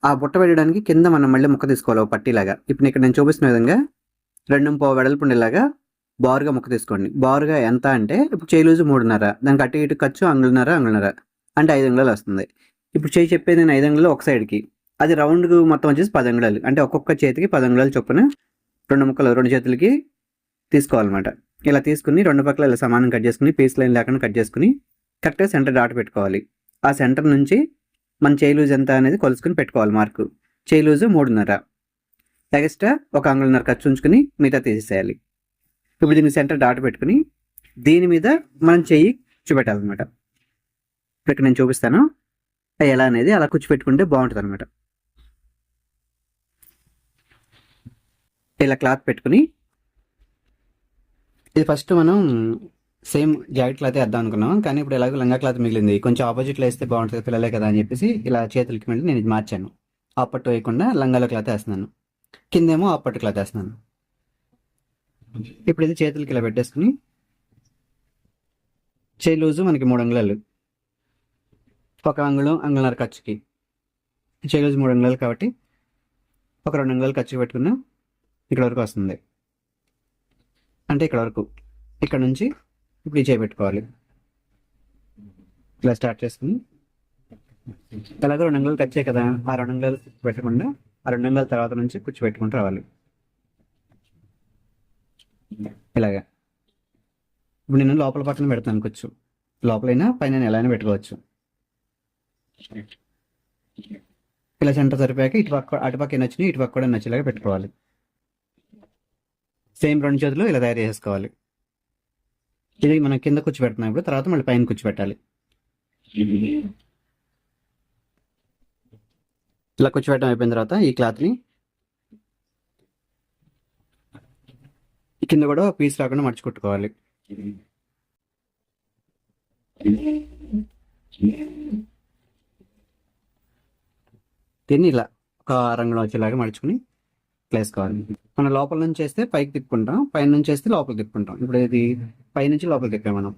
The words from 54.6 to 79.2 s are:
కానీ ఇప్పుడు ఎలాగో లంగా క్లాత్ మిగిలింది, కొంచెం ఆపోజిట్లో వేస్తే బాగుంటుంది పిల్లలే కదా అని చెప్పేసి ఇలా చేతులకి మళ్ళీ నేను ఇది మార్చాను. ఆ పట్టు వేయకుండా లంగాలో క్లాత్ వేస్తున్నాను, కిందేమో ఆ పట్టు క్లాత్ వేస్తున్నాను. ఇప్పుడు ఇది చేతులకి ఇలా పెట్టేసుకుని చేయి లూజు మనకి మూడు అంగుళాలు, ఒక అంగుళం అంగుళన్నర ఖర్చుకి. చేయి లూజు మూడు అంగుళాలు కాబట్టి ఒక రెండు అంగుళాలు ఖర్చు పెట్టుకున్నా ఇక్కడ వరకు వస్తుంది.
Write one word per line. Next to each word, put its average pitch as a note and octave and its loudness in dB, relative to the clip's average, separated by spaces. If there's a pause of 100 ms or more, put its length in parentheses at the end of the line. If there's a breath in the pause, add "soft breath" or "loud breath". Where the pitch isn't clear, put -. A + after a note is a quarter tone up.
కానీ C#3+ -4
ఇప్పుడు C#3 -4
ఎలాగో B2+ -2
లంగా B2+ 0
క్లాత్ B2+ -4
మిగిలింది, G#2+ 0 (120)
కొంచెం B2 0
ఆపోజిట్లో C3 -4
వేస్తే B2 -6
బాగుంటుంది A2+ -4
పిల్లలే A#2 -2
కదా G#2+ -2
అని G#2 2
చెప్పేసి B2 -2 (200)
ఇలా A#2+ 0 (140)
చేతులకి A#2+ -4
మళ్ళీ A#2 -4
నేను C3 0
ఇది A2 -2
మార్చాను. G#2 -6 (520)
ఆ - 0 (100)
పట్టు B2+ -8
వేయకుండా A#2 -2 (140)
లంగాలో B2+ 0
క్లాత్ A2 -6
వేస్తున్నాను, G#2 -8 (680 soft breath)
కిందేమో E3 2
ఆ - -4
పట్టు B2 -6
క్లాత్ G#2 -4
వేస్తున్నాను. G2+ -10 (2000)
ఇప్పుడు D#3+ -2
ఇది D#3+ -2
చేతులకి D3 -6
ఇలా A#2+ -2
పెట్టేసుకుని B2 -2 (2250)
చేయి D#3+ 2
లూజు D#3 -2
మనకి C3+ 0
మూడు B2 0
అంగుళాలు, A#2 -2 (1700)
ఒక C#3+ -6 (120)
అంగుళం C#3+ 0 (100)
అంగుళన్నర C3 -2
ఖర్చుకి. A2+ -10 (1160)
చేయి D3 2
లూజు C#3 0
మూడు B2+ 2
అంగుళాలు B2 2
కాబట్టి A#2+ -4 (1160)
ఒక D3+ -6
రెండు C3 -2
అంగుళాలు C3 -2
ఖర్చు B2+ -8
పెట్టుకున్నా B2+ -2 (800)
ఇక్కడ B2+ 0
వరకు A#2+ -4
వస్తుంది. F#2+ -8 (1700)